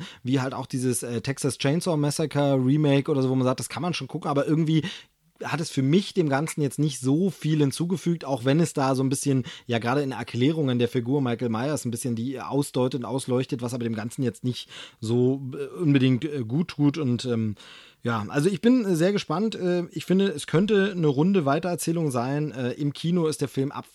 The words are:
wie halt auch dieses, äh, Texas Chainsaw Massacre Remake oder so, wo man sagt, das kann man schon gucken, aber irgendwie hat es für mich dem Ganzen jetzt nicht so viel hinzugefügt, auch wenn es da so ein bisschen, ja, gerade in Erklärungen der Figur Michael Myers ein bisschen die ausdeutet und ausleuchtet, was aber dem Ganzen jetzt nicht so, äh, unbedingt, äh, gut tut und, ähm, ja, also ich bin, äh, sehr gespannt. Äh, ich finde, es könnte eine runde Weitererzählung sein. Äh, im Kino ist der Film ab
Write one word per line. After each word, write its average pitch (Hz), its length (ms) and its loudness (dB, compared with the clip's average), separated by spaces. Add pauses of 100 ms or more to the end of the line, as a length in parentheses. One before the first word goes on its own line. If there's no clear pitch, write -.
(220)
wie 131 180 0
halt 131 140 -4
auch 123 140 -8
dieses, 127 340 0
äh, 120 200 -4
Texas 139 360 -2
Chainsaw 156 400 0
Massacre 143 680 2
Remake 139 460 4
oder 135 140 2
so, 127 80 2
wo 131 40 2
man 131 100 2
sagt, 127 140 0
das 120 100 -8
kann 127 120 -8
man 170 140 -2
schon 131 120 -6
gucken, 156 220 -6
aber 143 160 2
irgendwie 156 380 2 (600)
hat 151 160 -4
es 165 120 -6
für 139 100 0
mich 160 320 2
dem 160 160 2
Ganzen 147 320 -2
jetzt 139 180 0
nicht 147 220 0
so 151 280 2
viel 156 300 0
hinzugefügt, 170 640 0
auch 131 220 -4
wenn 143 160 4
es 160 100 2
da 135 240 2
so 131 80 2
ein 135 60 2
bisschen, 135 340 0 (220)
ja, 117 140 0
gerade 123 220 0
in 135 100 -4
Erklärungen 123 680 0
der 120 80 2
Figur 131 340 -2
Michael 120 280 -2
Myers 127 340 -2
ein 123 80 -4
bisschen 120 240 -4
die 123 240 -4
ausdeutet 131 640 -2
und 113 40 -6
ausleuchtet, 127 560 -2
was 120 120 -6
aber 120 100 -4
dem 113 120 -2
Ganzen 117 280 -6
jetzt 120 220 -4
nicht - 240 -6 (320)
so, 123 400 2 (120)
äh, 139 280 -8
unbedingt, 131 420 4
äh, 143 240 -6
gut 147 220 -2
tut 147 280 2
und, 127 280 0
ähm, 113 300 0 (480)
ja, 113 260 -2
also 147 180 2
ich 202 140 0
bin, 240 240 4
äh, 185 100 2
sehr 175 160 2
gespannt. 202 440 -2
Äh, 175 360 -2
ich - 140 -8
finde, 196 220 4
es - 200 -6
könnte 202 480 4
eine 165 120 2
runde 160 360 4
Weitererzählung 165 640 0
sein. 135 420 -2
Äh, 123 220 -4
im 143 200 -2
Kino 170 320 0
ist 151 160 -2
der 135 80 -2
Film 135 240 -2
ab 120 220 -10